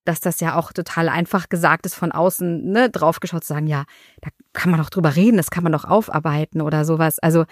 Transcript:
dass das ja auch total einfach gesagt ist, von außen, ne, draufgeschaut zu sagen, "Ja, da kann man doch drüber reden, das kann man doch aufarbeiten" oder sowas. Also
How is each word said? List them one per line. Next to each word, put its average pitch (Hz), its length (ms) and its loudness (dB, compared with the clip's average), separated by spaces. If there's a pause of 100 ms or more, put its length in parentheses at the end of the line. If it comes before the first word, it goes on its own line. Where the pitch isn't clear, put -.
dass 165 160 -4
das - 220 -4
ja 165 160 -2
auch - 160 -4
total 170 340 -2
einfach 170 400 -2
gesagt 165 380 0
ist, 175 100 -8
von 170 160 -2
außen, 170 580 0
ne, 226 200 2
draufgeschaut 165 560 -2
zu 147 80 -6
sagen, 151 140 -2
"Ja, 147 180 -2 (360)
da - 100 -12 (200)
kann - 180 -2
man 160 120 4
doch 151 80 -6
drüber 160 260 0
reden, 214 220 6
das - 120 0
kann 175 140 -4
man 170 80 2
doch 151 140 -2
aufarbeiten" 156 760 0
oder 151 240 0
sowas. 160 360 0
Also 160 320 4